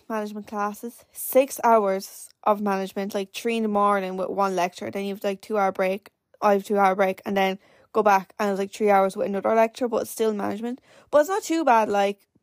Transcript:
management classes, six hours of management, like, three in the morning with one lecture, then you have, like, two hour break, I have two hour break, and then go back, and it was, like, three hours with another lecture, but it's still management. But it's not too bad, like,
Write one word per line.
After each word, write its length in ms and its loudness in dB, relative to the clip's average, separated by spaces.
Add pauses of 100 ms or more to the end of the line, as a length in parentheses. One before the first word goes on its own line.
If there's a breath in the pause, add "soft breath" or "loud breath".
management 400 -8
classes, 640 -8
six 540 0
hours 640 2 (140)
of 180 2
management, 520 -4
like, 200 -6
three 240 -4
in 60 -2
the 60 0
morning 460 0
with 140 -6
one 260 0
lecture, 340 -4
then 160 -8
you 100 -6
have, 80 -18
like, 180 -4
two 160 -6
hour 160 2
break, 360 -4 (320)
I 120 4
have 100 2
two 140 -2
hour 180 4
break, 300 0
and 100 -2
then 240 0 (320 soft breath)
go 120 0
back, 360 2
and 80 0
it 40 0
was, 80 -4
like, 120 -4
three 180 0
hours 280 4
with 100 -2
another 260 -2
lecture, 360 0
but 140 -2
it's 80 -10
still 220 -2
management. 460 -6 (320 soft breath)
But 100 6
it's 80 0
not 140 -2
too 220 -2
bad, 240 4
like, 320 0 (220)